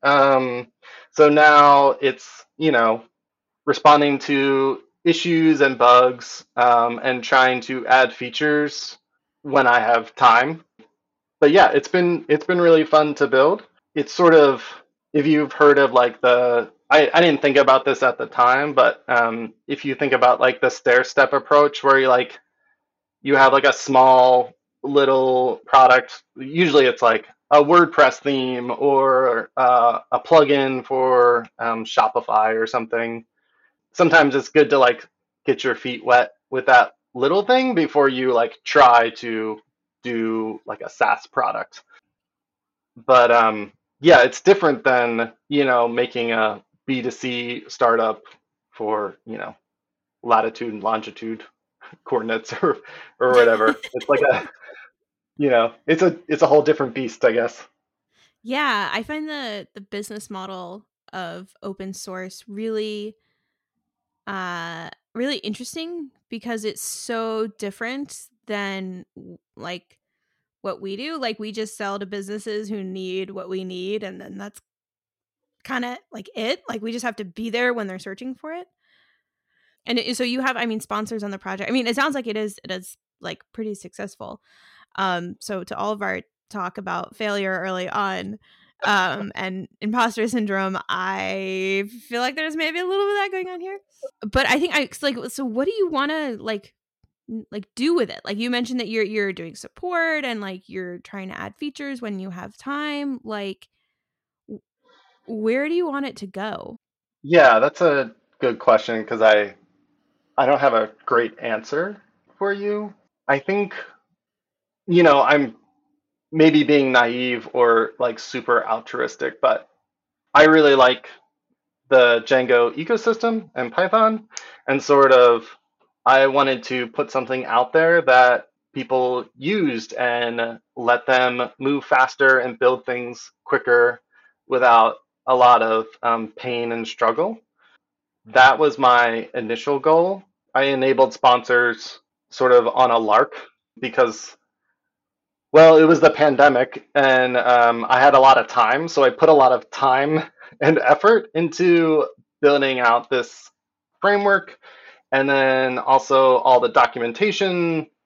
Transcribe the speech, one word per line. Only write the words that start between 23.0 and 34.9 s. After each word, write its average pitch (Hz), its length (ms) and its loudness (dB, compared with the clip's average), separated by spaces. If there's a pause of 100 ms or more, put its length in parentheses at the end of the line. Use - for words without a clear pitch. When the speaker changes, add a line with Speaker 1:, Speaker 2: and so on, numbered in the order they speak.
Speaker 1:
you 139 140 0
have, 135 180 6
like, 139 100 2
a 139 80 4
small 127 800 4 (300)
little 131 840 0
product, 127 580 4 (140)
usually 147 480 2
it's, 120 160 0
like, 113 260 0 (240)
a 147 120 8
WordPress 156 560 4
theme 127 520 -6
or, 131 840 0
uh, 123 440 2 (120)
a 123 80 -2
plugin 139 640 2
for, 123 600 2 (120)
um, 113 280 -6
Shopify 110 720 0
or 113 60 -2
something. 117 580 -6 (680)
Sometimes 156 420 2
it's 135 160 -4
good 147 200 4
to, 143 80 2
like, 123 300 0 (380)